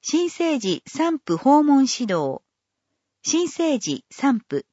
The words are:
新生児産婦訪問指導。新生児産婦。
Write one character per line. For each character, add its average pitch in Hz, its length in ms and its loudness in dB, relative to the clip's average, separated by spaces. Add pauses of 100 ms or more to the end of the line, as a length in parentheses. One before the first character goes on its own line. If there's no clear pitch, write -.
新 339 300 -2
生 320 280 -2
児 190 280 -4
産 320 320 -2
婦 - 180 -4
訪 285 260 4
問 277 240 4
指 233 260 -4
導。 147 280 -2 (800)
新 330 280 -2
生 311 280 -2
児 147 320 -8
産 254 300 -2
婦。 139 320 -8